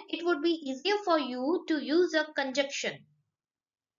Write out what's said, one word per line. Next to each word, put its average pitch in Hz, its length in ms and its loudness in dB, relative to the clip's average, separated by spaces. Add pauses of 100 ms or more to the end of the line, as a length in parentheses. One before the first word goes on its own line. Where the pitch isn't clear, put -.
it 339 140 -6
would 330 200 0
be 339 80 4
easier 320 520 -2
for 330 140 4
you 254 500 0
to 202 140 0
use 320 320 2
a 302 120 4 (100)
conjunction. 269 640 -2 (1000)